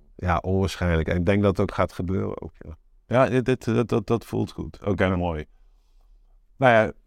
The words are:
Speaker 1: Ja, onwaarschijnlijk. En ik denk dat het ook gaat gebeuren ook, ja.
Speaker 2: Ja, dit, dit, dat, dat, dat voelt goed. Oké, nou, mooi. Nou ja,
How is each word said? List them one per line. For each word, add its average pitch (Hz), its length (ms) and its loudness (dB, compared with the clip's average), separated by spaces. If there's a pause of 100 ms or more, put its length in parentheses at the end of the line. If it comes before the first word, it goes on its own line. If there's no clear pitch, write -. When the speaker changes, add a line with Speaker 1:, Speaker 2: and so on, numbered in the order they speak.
(160)
Speaker 1:
Ja, 87 220 0
onwaarschijnlijk. 90 720 0
En 87 100 -2
ik 87 80 0
denk 101 160 4
dat 101 160 4
het 98 120 0
ook - 60 -12
gaat 92 180 -2
gebeuren 98 480 -6
ook, - 180 -14
ja. 82 180 -18 (300)
Speaker 2:
Ja, 127 220 2
dit, 123 160 0
dit, 127 200 -2
dat, 117 240 0
dat, 117 180 0
dat 113 180 -2
voelt 107 260 -4
goed. - 340 -12
Oké, 95 220 0
nou, 92 100 0
mooi. 85 280 -4 (1080)
Nou 127 180 4
ja, 110 180 4 (160)